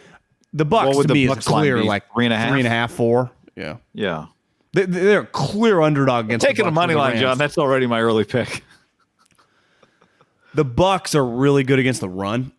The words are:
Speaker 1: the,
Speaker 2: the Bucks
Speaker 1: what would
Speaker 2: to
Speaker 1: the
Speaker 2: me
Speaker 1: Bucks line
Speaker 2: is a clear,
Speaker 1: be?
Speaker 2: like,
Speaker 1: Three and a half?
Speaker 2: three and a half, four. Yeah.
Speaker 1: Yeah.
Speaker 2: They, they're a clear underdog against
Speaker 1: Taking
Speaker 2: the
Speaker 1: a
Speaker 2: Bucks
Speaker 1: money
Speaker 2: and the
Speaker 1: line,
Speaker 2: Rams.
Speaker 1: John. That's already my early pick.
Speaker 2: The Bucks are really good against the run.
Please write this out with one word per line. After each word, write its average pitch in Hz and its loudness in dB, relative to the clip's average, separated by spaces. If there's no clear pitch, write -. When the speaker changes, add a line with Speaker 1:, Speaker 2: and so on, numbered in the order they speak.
Speaker 1:
the, - -10
Speaker 2:
the 156 0
Bucks 170 2
Speaker 1:
what 139 2
would 143 4
Speaker 2:
to 127 2
Speaker 1:
the - -
Speaker 2:
me 131 4
Speaker 1:
Bucks 123 -2
line 113 2
Speaker 2:
is 143 2
a - 2
clear, 117 0
Speaker 1:
be? 107 2
Speaker 2:
like, 101 -2
Speaker 1:
Three 120 0
and 117 0
a 110 0
half? 117 -2
Speaker 2:
three 135 0
and 123 0
a - -2
half, 117 -2
four. 120 0
Yeah. 78 -10
Speaker 1:
Yeah. 87 -6
Speaker 2:
They, 190 0
they're 185 2
a 113 -8
clear 196 0
underdog 135 2
against 113 -2
Speaker 1:
Taking 240 0
Speaker 2:
the 175 -2
Speaker 1:
a - -2
Speaker 2:
Bucks 156 -2
Speaker 1:
money 170 0
Speaker 2:
and 156 0
the - 0
Speaker 1:
line, 131 0
Speaker 2:
Rams. 113 -2
Speaker 1:
John. 131 0
That's 147 -2
already 135 2
my 117 0
early 110 2
pick. - -4
Speaker 2:
The 147 0
Bucks 170 0
are 139 2
really 135 2
good 131 2
against 123 0
the 101 -6
run. 104 -6